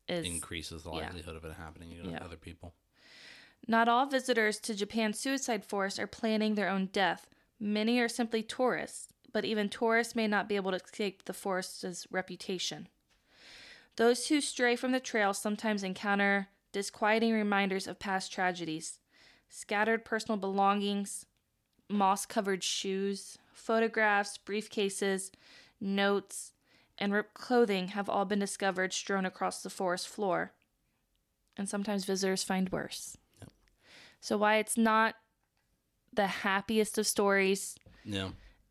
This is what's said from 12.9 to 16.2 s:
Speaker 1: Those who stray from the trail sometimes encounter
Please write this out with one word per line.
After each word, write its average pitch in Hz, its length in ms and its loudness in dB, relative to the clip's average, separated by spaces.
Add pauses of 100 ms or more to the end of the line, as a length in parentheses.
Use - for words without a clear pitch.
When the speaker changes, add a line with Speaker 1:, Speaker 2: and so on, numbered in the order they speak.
Speaker 1:
Those 240 340 4
who 302 120 4
stray 247 340 2
from 247 160 -2
the 254 100 2
trail 214 320 2
sometimes 208 520 -2
encounter 196 640 0 (220)